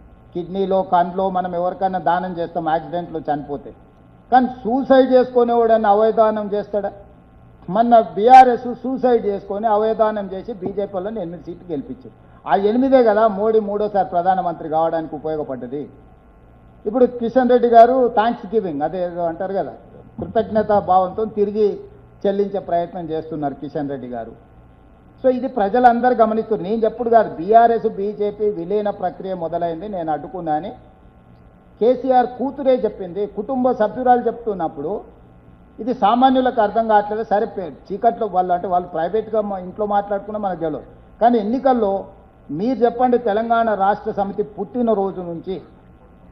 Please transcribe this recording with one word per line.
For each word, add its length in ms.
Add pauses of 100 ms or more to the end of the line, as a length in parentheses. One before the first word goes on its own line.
(340)
కిడ్నీలో, 480
కండ్లో 480
మనం 240
ఎవరికైనా 440
దానం 400
చేస్తాం 300
యాక్సిడెంట్లో 520
చనిపోతే, 540 (580)
కానీ 140
సూసైడ్ 680
చేసుకునేవాడని 720
అవయదానం 680
చేస్తాడా? 400 (760)
మొన్న 300
బీఆర్ఎస్ 760
సూసైడ్ 520
చేసుకొని 400
అవయదానం 680
చేసి 200
బీజేపీ 420
వాళ్ళని 260
ఎనిమిది 220
సీట్లు 260
గెలిపించారు. 800
ఆ 60
ఎనిమిదే 500
కదా 240
మోడీ 320
మూడోసారి 480
ప్రధానమంత్రి 600
కావడానికి 460
ఉపయోగపడ్డది. 760 (960)
ఇప్పుడు 180
కిషన్ 460
రెడ్డి 180
గారు 400
థ్యాంక్స్ 380
గివింగ్, 360
అదే 220
ఏదో 180
అంటారు 300
కదా, 200 (480)
కృతజ్ఞతా 580
భావంతో 460
తిరిగి 560 (460)
చెల్లించే 320
ప్రయత్నం 520
చేస్తున్నారు 440
కిషన్ 360
రెడ్డి 180
గారు. 460 (680)
So 60
ఇది 180
ప్రజలందరూ 680
గమనిస్తున్నారు. 560
నేను 140
చెప్పుడు 260
కాదు, 260
బీఆర్ఎస్ 520
బీజేపీ 640
విలీన 400
ప్రక్రియ 440
మొదలైంది, 540
నేను 240
అడ్డుకున్నా 420
అని 180 (1080)
కేసీఆర్ 460
కూతురే 480
చెప్పింది, 520
కుటుంబ 460
సభ్యురాలు 540
చెప్తున్నప్పుడు 760 (800)
ఇది 140
సామాన్యులకు 640
అర్థం 280
కావట్లేదు. 340
సరే 240
పే-, 460
చీకట్లో 340
వాళ్ళు 260
అంటే 160
వాళ్ళు 200
ప్రైవేట్గా 520
మా 180
ఇంట్లో 280
మాట్లాడుకున్నా 540
మనకు 200
తెలియదు, 240 (360)
కానీ 180
ఎన్నికల్లో 680 (460)
మీరు 280
చెప్పండి, 400
తెలంగాణ 560
రాష్ట్ర 380
సమితి 300
పుట్టినరోజు 800
నుంచి 420 (680)